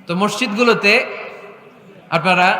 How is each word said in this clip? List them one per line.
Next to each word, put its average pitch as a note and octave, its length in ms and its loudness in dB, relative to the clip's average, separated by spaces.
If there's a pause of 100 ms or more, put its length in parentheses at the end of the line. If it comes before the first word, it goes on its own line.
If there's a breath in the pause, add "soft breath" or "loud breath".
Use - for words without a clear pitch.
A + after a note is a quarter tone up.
তো E3+ 80 -4
মসজিদগুলোতে G#3 920 2 (1040)
আপনারা F3+ 500 2